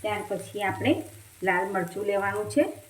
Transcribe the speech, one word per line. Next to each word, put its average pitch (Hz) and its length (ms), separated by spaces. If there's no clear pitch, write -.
ત્યાર 208 260
પછી 202 340
આપણે 190 240
લાલ 185 180
મરચું 190 360
લેવાનું 202 460
છે 311 80